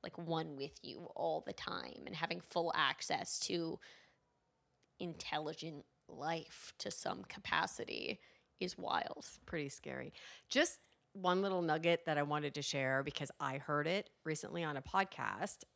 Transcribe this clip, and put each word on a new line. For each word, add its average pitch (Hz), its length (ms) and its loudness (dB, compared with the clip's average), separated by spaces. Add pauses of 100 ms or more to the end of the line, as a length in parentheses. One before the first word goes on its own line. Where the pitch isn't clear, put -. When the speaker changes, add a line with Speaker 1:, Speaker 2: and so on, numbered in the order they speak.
Speaker 1:
like, 180 160 -8
one 160 380 0
with 139 160 -6 (100)
you - 320 -10
all 160 320 0
the - 60 -6
time - 540 -6
and 185 100 -6
having 165 240 0
full 170 340 0
access - 680 2
to 165 380 0 (1200)
intelligent 156 880 -4 (240)
life - 680 -6
to 208 120 -4
some - 340 0
capacity - 960 0 (380)
is 180 180 -2
wild. - 420 0
Speaker 2:
It's - 280 -14
pretty 147 220 -2
scary. 131 440 -8 (360)
Just 294 300 6 (340)
one 185 300 4
little 190 200 4
nugget 165 440 6
that 151 120 4
I 147 40 6
wanted 147 320 2
to 147 80 -2
share 135 400 4
because 139 280 -2 (100)
I 135 180 0
heard 147 280 0
it 190 240 0 (140)
recently 160 400 -2
on 151 120 -2
a 135 60 -4
podcast. 147 760 0 (160)